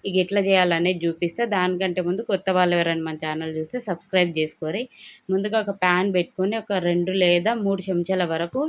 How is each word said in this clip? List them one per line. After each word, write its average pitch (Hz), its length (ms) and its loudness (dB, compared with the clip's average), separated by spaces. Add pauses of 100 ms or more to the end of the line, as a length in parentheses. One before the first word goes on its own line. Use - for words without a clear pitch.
ఇక 185 60 -4 (100)
ఎట్లా 196 240 0
చేయాలనేది 180 580 2
చూపిస్తా. 170 380 -2 (100)
దానికంటే 180 540 0
ముందు 190 220 -2
కొత్త 190 280 0
వాళ్ళు 180 200 4
ఎవరైనా 165 300 0
మన 156 160 -6
ఛానల్ 156 340 -4
చూస్తే 160 300 -6
సబ్స్క్రైబ్ 180 520 0
చేసుకోరి. 156 440 -4 (480)
ముందుగా 202 320 0
ఒక 196 100 -4 (100)
ప్యాన్ 180 340 4
పెట్టుకొని 185 460 -2
ఒక 196 140 -2 (100)
రెండు 175 260 0 (100)
లేదా 175 300 4 (100)
మూడు 196 240 0
చెంచాల 185 460 0
వరకు 170 360 -2